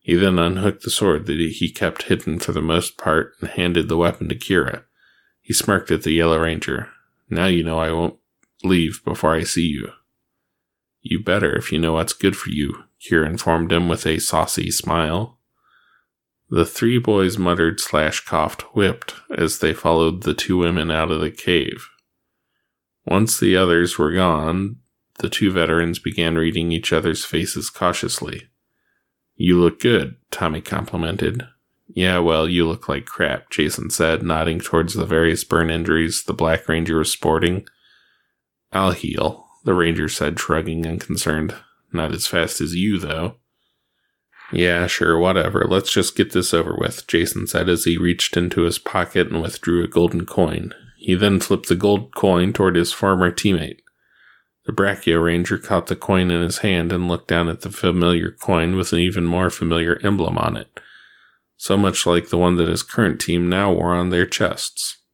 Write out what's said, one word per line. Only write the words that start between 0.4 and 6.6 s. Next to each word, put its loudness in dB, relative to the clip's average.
the -6
sword 2
that -2
he -2
kept -4
hidden -2
for -6
the -2
most -2
part 0
and -8
handed 0
the 0
weapon 0
to -4
Kira. -2
He -6
smirked 0
at 0
the 0
Yellow 4
Ranger. -4